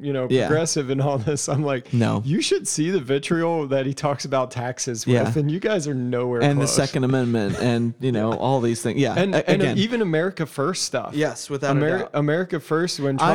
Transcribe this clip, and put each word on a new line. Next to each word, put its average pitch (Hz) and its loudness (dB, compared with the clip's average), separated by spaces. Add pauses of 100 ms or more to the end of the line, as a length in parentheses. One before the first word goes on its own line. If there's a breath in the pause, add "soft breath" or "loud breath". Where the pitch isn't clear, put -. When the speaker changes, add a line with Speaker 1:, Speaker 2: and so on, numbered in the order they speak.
Speaker 1:
you 143 -4
know, 127 -2
Speaker 2:
Yeah. 127 4
Speaker 1:
progressive 156 0
and 135 0
all 139 0
this." 135 -2
I'm 147 0
like, 135 -4
Speaker 2:
No. 110 2
Speaker 1:
"You 156 0
should 370 0
see 160 0
the 190 2
vitriol 156 0
that 135 0
he 139 -2
talks 143 -2
about 131 -2
taxes 123 -6
Speaker 2:
Yeah. 123 4
Speaker 1:
with, 120 -2
and 151 2
you 165 -2
guys 202 0
are 147 -4
nowhere 123 0
Speaker 2:
And 143 4
the 139 2
Speaker 1:
close." - 0
Speaker 2:
Second 139 0
Amendment 120 2
and, 117 0
you 127 -2
know, 110 0
Speaker 1:
<laughs> - -4
Speaker 2:
all 131 2
these 117 0
things. 123 -2
Yeah, 120 2
Speaker 1:
And, 190 2
Speaker 2:
a-, - 0
Speaker 1:
and 156 4
Speaker 2:
again. 131 2
Speaker 1:
even 233 0
America 170 0
First 151 -2
stuff. 123 -6
Speaker 2:
Yes, 147 -2
without 139 0
a 143 4
Speaker 1:
Ameri-, 160 2
Speaker 2:
doubt. - -8
Speaker 1:
America 156 0
First, 160 -2
when 139 0
Speaker 2:
I, 156 4